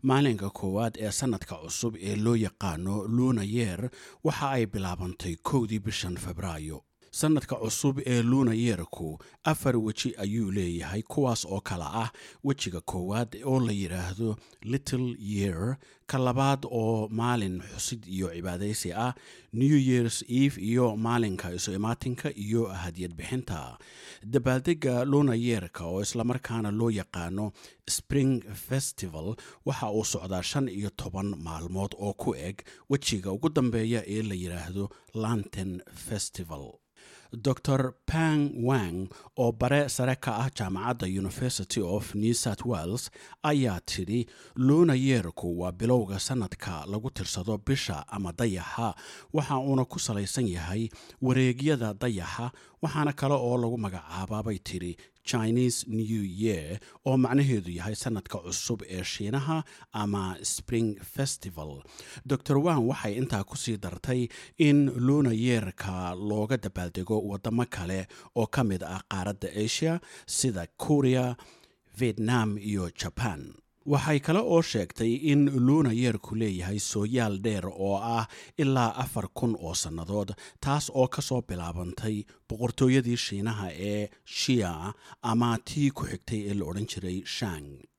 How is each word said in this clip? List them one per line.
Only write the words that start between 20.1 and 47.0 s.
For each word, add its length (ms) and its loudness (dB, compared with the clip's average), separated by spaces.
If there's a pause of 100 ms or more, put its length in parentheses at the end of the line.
Eve 320 4
iyo 360 2
maalinka 560 0
isu 200 -4
imaatinka 640 -2
iyo 300 2
hadiyad 480 -6
bixinta. 640 -6 (480)
Dabaaldegga 800 2
Lunar 320 6
Year-ka 480 0
oo 160 -2
isla 240 -2
markaana 460 -2
loo 200 2
yaqaano 640 -4 (360)
Spring 520 0 (140)
Festival 840 -6 (300)
waxa 260 -2
uu 120 2
socdaa 380 -2
shan 260 0
iyo 280 -4
toban 400 -4
maalmood 640 -4
oo 160 -2
ku 200 -2
eg 300 -8 (240)
wejiga 440 0
ugu 160 0
dambeeya 600 2
ee 140 -2
la 120 -2
yiraahdo 540 -4 (260)
Lantern 680 -2 (100)
Festival. 840 -8 (540)
Doctor 640 2 (120)
Pang 460 4 (100)
Wang, 460 2 (300)
oo 140 4
bare 360 2
sare 320 0
ka 160 -2
ah 180 0
jaamacadda 540 -2
University 720 -2
of 340 -2
New 200 2
South 320 -2
Wales, 420 -2 (340)
ayaa 380 2
tidhi, 460 -2 (300)
"Lunar 400 6
Year-ku 520 2 (120)
waa 120 -2
bilowga 480 2
sanadka 640 -4
lagu 240 -4